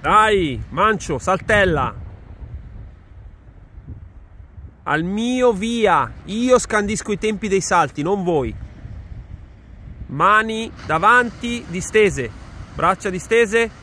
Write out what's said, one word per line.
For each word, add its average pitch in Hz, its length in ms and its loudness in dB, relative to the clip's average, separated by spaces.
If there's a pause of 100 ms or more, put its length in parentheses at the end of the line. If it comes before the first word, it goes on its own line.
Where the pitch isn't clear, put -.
Dai, 185 680 2
Mancio, 170 480 0
saltella. 180 760 2 (3000)
Al 151 180 0
mio 240 500 2
via, 196 580 2 (160)
io 233 320 4
scandisco 208 540 -2
i 190 60 -2
tempi 214 300 -2
dei 190 120 2
salti, 160 420 0
non 190 200 0
voi. 147 320 0 (1500)
Mani 214 680 2 (140)
davanti, 233 800 2
distese, 170 640 0 (440)
braccia 180 360 0
distese. 226 600 2 (120)